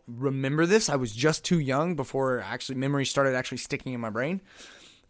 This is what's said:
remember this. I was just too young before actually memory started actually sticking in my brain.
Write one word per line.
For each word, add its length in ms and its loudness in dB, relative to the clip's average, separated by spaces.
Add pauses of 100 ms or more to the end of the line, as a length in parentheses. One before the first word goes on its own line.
remember 580 0
this. 220 6
I 80 0
was 160 0
just 320 0
too 160 4
young 340 0
before 460 -2
actually 340 -6
memory 320 0
started 300 2
actually 220 -4
sticking 340 -6
in 80 -6
my 100 -4
brain. 300 -2 (680)